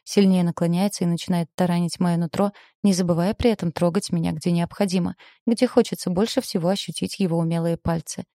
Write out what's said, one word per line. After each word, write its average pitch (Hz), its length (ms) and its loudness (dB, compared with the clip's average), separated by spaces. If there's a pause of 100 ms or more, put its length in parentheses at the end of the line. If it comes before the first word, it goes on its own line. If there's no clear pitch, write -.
сильнее 190 400 4
наклоняется 175 600 0
и 180 40 2
начинает 170 480 0
таранить 175 440 0
моё 175 180 2
нутро, 196 340 0 (300)
не 202 120 4
забывая 175 420 0
при 240 160 2
этом 175 200 -2
трогать 175 400 0
меня, 170 200 -2
где 165 200 -2
необходимо, 175 640 -2 (300)
где 233 220 2
хочется - 420 0
больше 196 320 0
всего 170 260 -4
ощутить 190 520 -4
его 170 180 0
умелые 165 400 -2
пальцы. 165 480 -6 (100)